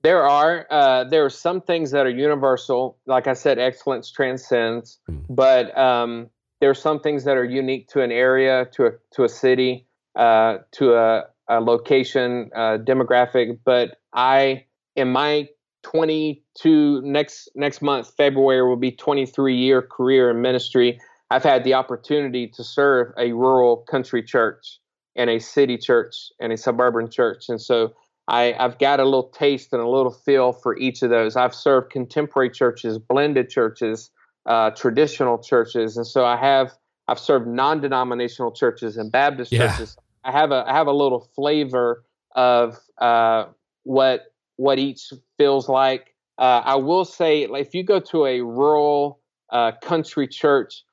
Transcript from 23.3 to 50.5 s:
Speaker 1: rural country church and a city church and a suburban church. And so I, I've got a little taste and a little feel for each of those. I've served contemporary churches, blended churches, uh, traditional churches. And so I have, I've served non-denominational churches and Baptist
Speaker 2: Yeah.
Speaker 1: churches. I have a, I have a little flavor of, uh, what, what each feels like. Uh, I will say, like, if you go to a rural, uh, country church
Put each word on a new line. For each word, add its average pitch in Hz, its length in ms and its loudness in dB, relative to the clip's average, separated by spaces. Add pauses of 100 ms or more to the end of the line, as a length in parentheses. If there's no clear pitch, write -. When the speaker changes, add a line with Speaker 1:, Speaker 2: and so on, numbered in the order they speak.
Speaker 1:
rural 123 440 2
country 123 460 -6
church - 560 -4 (360)
and 120 140 -2
a 113 100 -2
city 127 380 0
church - 520 -2 (100)
and 113 140 -6
a 110 40 -6
suburban 117 520 -2
church. - 400 -4
And 117 100 -6
so 117 340 -2 (340)
I, 120 300 0
I've 127 220 -2
got 139 200 2
a 135 40 2
little 131 260 0
taste 139 440 -2
and 120 80 -2
a 117 60 -4
little 127 240 0
feel 127 420 0
for 120 240 -6
each 131 260 -6
of 120 60 0
those. 113 260 0
I've 127 200 0
served 131 360 0
contemporary 139 580 -4
churches, 120 500 -2
blended 135 500 -2
churches, 113 600 -4 (340)
uh, 113 260 0
traditional 127 680 0
churches. 113 580 -2
And 117 80 -8
so 127 200 0
I 120 120 0
have, 135 340 2 (360)
I've 123 120 -2
served 127 280 0
non-denominational 127 1040 -4
churches 117 460 -4
and 110 140 -10
Baptist 135 400 -2
Speaker 2:
Yeah. 117 200 0
Speaker 1:
churches. - 260 -12 (260)
I 131 80 -8
have 147 200 0
a, 127 160 0
I 131 60 -4
have 151 140 2
a 139 60 0
little 135 280 0 (140)
flavor 127 680 -2 (320)
of, 120 420 2 (220)
uh, 113 460 2 (380)
what, 131 420 0 (320)
what 135 220 0
each 139 320 -8 (260)
feels 139 320 2
like. 131 440 0 (240)
Uh, 127 260 2
I 135 120 0
will 165 300 0
say, 151 420 0
like, 135 180 -8
if - 80 -18
you 185 100 -6
go 190 180 2
to 156 240 -2
a 123 160 -2
rural, 143 800 0 (280)
uh, 117 220 0 (100)
country 156 460 -4
church 139 640 -2